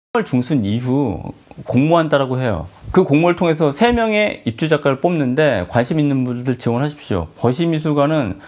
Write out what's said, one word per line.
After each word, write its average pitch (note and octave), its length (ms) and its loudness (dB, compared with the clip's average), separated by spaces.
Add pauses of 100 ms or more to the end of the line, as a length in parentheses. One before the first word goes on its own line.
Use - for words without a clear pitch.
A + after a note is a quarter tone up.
(140)
삼월 A3+ 120 -2
중순 B2 400 -2
이후 B2 560 -2 (440)
공모한다라고 C#3+ 720 2
해요. F#2+ 280 -4 (240)
그 F#3 140 4
공모를 E3 320 4
통해서 D#3+ 340 0
세 A#3+ 220 2
명의 G#3+ 500 0
입주 A#2 240 -4
작가를 C#3+ 320 2
뽑는데 C#3 720 0
관심 B2+ 320 0
있는 C#3 240 0
분들 B2 320 -4
지원하십시오. A#2 680 -2 (120)
버시 B2+ 260 0
미술관은 D3+ 840 0